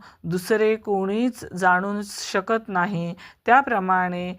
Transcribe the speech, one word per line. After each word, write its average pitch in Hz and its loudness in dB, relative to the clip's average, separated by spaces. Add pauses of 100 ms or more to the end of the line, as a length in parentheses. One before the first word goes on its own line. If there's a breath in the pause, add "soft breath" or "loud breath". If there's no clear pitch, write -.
(240 loud breath)
दुसरे 214 2
कोणीच 214 -2
जाणू 185 2
शकत 214 -4
नाही, 175 -2 (320 loud breath)
त्याप्रमाणे 185 2